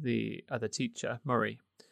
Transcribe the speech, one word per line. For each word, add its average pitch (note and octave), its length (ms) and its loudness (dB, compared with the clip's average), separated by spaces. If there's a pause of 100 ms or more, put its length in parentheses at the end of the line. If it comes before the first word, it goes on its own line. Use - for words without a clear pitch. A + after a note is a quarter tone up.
the A2+ 500 0
other A2+ 180 0
teacher, A#2+ 560 -2
Murray, A2+ 360 2 (320)